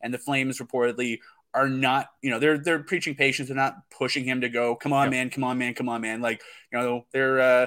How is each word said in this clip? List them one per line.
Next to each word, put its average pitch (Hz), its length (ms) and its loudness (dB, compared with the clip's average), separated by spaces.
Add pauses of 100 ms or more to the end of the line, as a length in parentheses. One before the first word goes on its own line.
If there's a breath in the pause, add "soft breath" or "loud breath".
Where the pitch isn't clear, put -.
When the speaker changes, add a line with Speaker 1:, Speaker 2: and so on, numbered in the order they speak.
Speaker 1:
And 117 140 -6
the 123 40 -8
Flames 135 420 -2
reportedly 120 580 -2 (340 soft breath)
are 135 160 2
not, 131 420 0 (120)
you 135 80 -2
know, 117 80 -2
they're, 151 200 4
they're 151 260 -2
preaching 165 320 -4
patience. 139 320 0
They're 135 80 -6
not - 340 -2
pushing 127 340 -4
him 127 180 -2
to 123 60 -2
go, 120 280 0
"Come 143 160 -2
on, 139 140 4
Speaker 2:
Yep. 135 40 0
Speaker 1:
man, 127 200 -2
come 135 120 -6
on, 127 160 -2
man, 123 160 -2
come 123 140 -4
on, 117 120 -4
man." 113 200 -6
Like, 113 220 -2 (300 loud breath)
you 120 60 -2
know, 123 320 -2
they're, 131 300 2
uh, 127 260 6